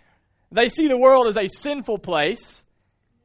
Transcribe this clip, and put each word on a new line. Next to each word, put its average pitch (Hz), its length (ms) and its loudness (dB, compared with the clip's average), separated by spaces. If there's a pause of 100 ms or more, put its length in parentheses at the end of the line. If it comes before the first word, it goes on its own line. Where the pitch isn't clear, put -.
(500)
they 233 180 0
see 311 200 -2
the 262 80 2
world 254 320 6
as 208 80 -4
a 202 120 -2
sinful 269 500 -8
place, 175 680 -6 (600)